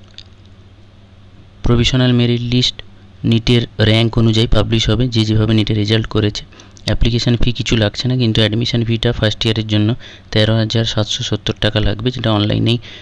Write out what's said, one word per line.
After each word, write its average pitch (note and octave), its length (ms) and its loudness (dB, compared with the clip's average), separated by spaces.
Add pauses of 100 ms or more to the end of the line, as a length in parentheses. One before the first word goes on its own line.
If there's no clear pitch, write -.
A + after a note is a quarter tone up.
(1600)
প্রভিশনাল B2 480 2
মেরিট A#2+ 300 2
লিস্ট B2 340 -2 (480)
নিটের A#2 380 2 (180)
র্যাঙ্ক A2 380 2
অনুযায়ী A2+ 300 2
পাবলিশ A2+ 420 2
হবে, A#2 180 0
যে A2+ 180 0
যেভাবে A2 280 2
নিটের A2 240 0
রেজাল্ট A2 300 0
করেছে। G#2 380 -2 (400)
অ্যাপ্লিকেশন A#2+ 520 0
ফি - 140 2
কিছু A2 240 -4
লাগছে G#2+ 320 -2
না, B2+ 100 -2
কিন্তু A2+ 240 0
অ্যাডমিশন A2 440 0
ফিটা A#2 260 0
ফার্স্ট G#2+ 340 -2
ইয়ারের A2 220 -2
জন্য G#2+ 280 0 (360)
তেরো A2 260 2
হাজার A2 280 0
সাতশো - 380 -4
সত্তর A2 380 -4
টাকা G#2+ 180 0
লাগবে, G#2 320 -2
যেটা A#2 200 -2
অনলাইনেই A2 460 0 (240)